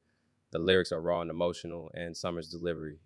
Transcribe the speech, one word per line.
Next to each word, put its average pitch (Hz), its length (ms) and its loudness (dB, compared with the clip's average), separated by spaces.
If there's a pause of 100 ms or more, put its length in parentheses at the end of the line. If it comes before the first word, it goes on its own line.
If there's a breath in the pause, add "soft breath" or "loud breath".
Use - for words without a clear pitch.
(500)
The 82 80 -2
lyrics 90 340 6
are 82 80 0
raw 87 220 2
and 82 80 -4
emotional, 85 640 -2
and 85 240 -8
Summers' 85 320 -4
delivery 80 560 -4